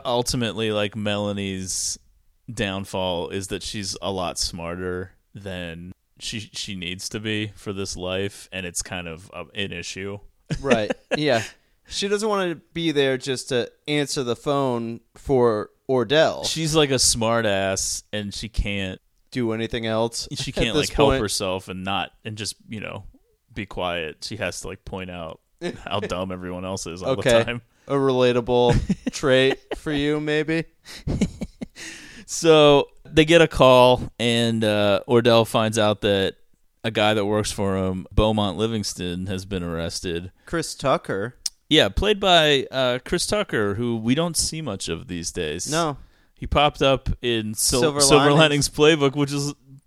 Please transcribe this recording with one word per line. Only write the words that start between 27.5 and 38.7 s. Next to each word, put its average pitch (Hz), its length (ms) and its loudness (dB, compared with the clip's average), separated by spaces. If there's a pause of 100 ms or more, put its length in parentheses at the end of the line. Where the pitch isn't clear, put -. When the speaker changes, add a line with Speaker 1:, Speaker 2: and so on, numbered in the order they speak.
Speaker 2:
A 135 80 -4
relatable 123 840 4 (280)
Speaker 1:
<laughs> - 60 -4
Speaker 2:
trait 131 460 4 (200)
for - 140 -8
you, 147 280 0
maybe? 151 460 -2 (420)
Speaker 1:
<laughs> - 80 -2 (1160)
So 147 560 6 (160)
they 156 220 4
get 165 160 8
a 156 60 6
call, 127 680 6
and, 117 460 0
uh, 104 420 2
Ordell 117 400 6
finds 110 320 0
out 107 220 2
that 98 360 2 (460)
a 117 80 -4
guy 107 240 2
that 107 120 0
works 107 260 0
for 98 260 -2
him, 92 320 -2
Beaumont 107 480 2
Livingston, 95 680 -4